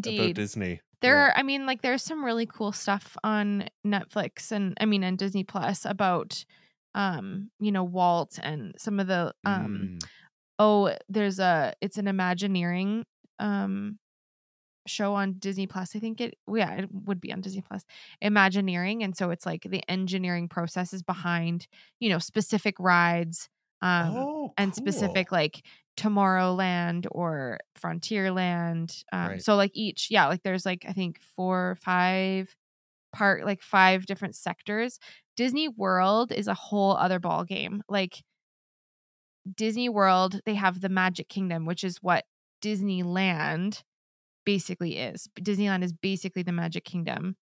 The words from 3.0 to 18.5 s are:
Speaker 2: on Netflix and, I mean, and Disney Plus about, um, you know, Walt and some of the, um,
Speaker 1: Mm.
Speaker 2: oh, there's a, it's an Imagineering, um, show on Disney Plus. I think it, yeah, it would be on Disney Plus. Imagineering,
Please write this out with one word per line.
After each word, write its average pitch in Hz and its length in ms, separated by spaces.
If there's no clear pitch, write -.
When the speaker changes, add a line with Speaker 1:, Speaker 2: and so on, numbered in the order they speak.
Speaker 2:
on 208 460
Netflix 202 680
and, 202 300
I 220 40
mean, 202 180
and 185 140
Disney 196 260
Plus 190 420
about, 190 600
um, 196 640
you 208 120
know, 185 120
Walt 175 580
and 139 360
some 202 220
of 190 80
the, 175 260
um, 139 460
Speaker 1:
Mm. 87 180
Speaker 2:
oh, 208 360
there's 196 300
a, 165 420
it's 196 160
an 202 100
Imagineering, 185 1000
um, 196 600
show 202 280
on 196 240
Disney 196 280
Plus. 185 280
I 214 40
think 226 220
it, 233 140
yeah, 214 220
it 190 180
would 196 280
be - 120
on 185 80
Disney 190 200
Plus. - 240
Imagineering, 196 800